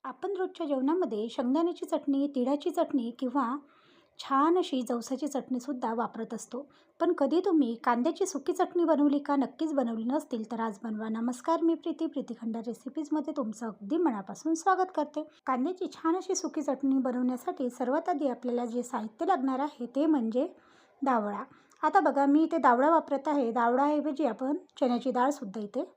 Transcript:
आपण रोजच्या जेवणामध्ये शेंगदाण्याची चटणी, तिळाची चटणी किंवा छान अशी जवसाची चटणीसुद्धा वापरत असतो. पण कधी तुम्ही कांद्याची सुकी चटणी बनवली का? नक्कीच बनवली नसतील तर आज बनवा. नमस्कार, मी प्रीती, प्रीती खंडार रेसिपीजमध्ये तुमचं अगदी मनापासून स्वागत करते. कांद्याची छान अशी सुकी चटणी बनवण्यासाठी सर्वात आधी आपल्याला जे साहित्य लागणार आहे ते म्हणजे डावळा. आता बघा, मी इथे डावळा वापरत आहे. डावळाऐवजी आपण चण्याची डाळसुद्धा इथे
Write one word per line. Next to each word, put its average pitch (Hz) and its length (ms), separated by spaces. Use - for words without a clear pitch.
आपण 277 280
रोजच्या 359 340
जेवणामध्ये 269 640
शेंगदाण्याची 330 560
चटणी, 285 480
तिळाची 277 360
चटणी 294 480
किंवा 254 260
छान 302 400
अशी 294 240
जवसाची 247 460
चटणीसुद्धा 247 680
वापरत 226 400
असतो. 240 260
पण 339 120
कधी 311 280
तुम्ही 311 340
कांद्याची 277 420
सुकी - 260
चटणी 349 320
बनवली 294 340
का? 285 180
नक्कीच 311 380
बनवली 233 300
नसतील 247 480
तर 226 80
आज 220 220
बनवा. 220 280
नमस्कार, 247 500
मी 330 140
प्रीती, 320 320
प्रीती 262 280
खंडार 226 320
रेसिपीजमध्ये 302 720
तुमचं 226 300
अगदी 208 320
मनापासून 254 560
स्वागत 370 400
करते. 302 280
कांद्याची 285 460
छान 330 240
अशी 381 180
सुकी - 280
चटणी 269 360
बनवण्यासाठी 247 720
सर्वात 277 380
आधी 294 200
आपल्याला 240 380
जे 240 160
साहित्य 220 440
लागणार 262 340
आहे 285 280
ते 285 180
म्हणजे 254 400
डावळा. 214 400
आता 302 180
बघा, 277 260
मी 285 160
इथे 320 160
डावळा 262 320
वापरत 302 380
आहे. 277 240
डावळाऐवजी 269 720
आपण 262 300
चण्याची 247 300
डाळसुद्धा 247 500
इथे 208 240